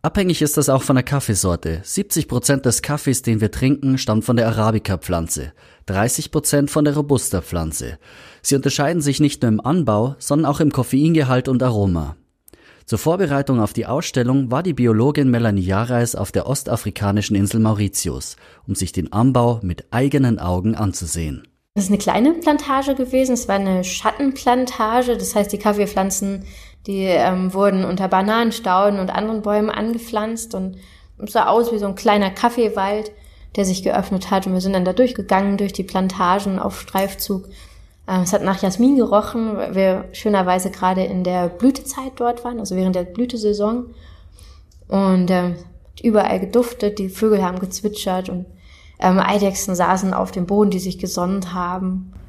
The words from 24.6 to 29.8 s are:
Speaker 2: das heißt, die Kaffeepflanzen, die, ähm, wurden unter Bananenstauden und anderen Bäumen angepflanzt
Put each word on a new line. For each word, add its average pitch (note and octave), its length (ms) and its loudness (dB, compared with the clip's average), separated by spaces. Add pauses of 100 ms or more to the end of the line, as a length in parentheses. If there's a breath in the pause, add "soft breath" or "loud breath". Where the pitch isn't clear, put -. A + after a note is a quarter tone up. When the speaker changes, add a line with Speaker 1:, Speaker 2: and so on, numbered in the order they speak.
Speaker 2:
das F#3+ 200 -4
heißt, G3+ 160 0
die G#3 60 -4
Kaffeepflanzen, G3 840 -2 (440 loud breath)
die, G3 160 -2
ähm, F#3 500 2
wurden G3 300 2
unter F#3 240 -2
Bananenstauden G3+ 880 2
und F#3 120 -2
anderen G#3+ 320 -2
Bäumen G#3 280 2
angepflanzt A3+ 880 -4